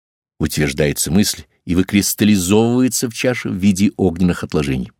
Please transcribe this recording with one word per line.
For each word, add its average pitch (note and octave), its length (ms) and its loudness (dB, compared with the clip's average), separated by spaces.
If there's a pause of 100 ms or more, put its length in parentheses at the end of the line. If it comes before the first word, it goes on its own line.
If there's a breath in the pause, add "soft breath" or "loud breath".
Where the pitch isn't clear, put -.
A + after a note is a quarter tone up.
(400)
утверждается D2 720 -2
мысль G#2 320 0 (220)
и F2+ 100 -2
выкристаллизовывается G#2+ 1300 2
в A2+ 40 -10
чаше B2 360 -4
в G#2+ 60 -4
виде G2 420 2
огненных F2+ 460 0
отложений. C2+ 560 -4